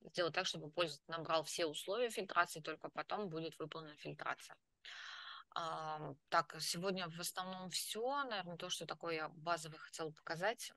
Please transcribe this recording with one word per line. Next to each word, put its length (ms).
сделать 240
так, 120
чтобы 240
пользователь 380
набрал 360
все 220
условия 440
фильтрации, 500
только 300
потом 400
будет 280
выполнена 380
фильтрация. 600
А, 600
так, 320
сегодня 500
в 100
основном 500
всё. 540
Наверно, 340
то, 120
что 160
такое 300
я 140
базовое 480
хотела 320
показать. 680